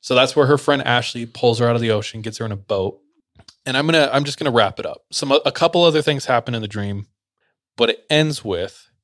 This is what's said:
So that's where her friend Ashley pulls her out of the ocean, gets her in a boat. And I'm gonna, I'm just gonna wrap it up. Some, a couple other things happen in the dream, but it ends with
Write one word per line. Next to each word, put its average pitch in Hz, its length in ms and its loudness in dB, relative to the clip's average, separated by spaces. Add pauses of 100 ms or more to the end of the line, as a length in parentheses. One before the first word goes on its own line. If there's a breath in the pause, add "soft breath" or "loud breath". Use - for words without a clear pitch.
So 127 120 0
that's 131 200 4
where 143 120 4
her 143 100 4
friend 139 240 0
Ashley 120 440 -2
pulls 117 340 0
her 120 80 2
out 117 80 2
of 117 60 0
the 113 100 0
ocean, 107 300 -4
gets 107 180 -12
her 117 60 -6
in 107 60 -6
a 101 60 -6
boat. 98 420 -4 (680)
And 131 120 -2
I'm 143 80 2
gonna, 156 260 4
I'm 139 120 2
just 139 160 -8
gonna 151 120 -2
wrap 107 280 2
it 87 60 -6
up. - 260 -10
Some, 139 200 -4
a 139 200 2
couple 170 320 2
other 156 180 4
things 143 240 -2
happen 120 300 -2
in 113 60 -6
the 107 60 -8
dream, 101 400 -8 (720)
but 117 120 2
it - 200 -6
ends 151 340 0
with 95 460 -6 (140)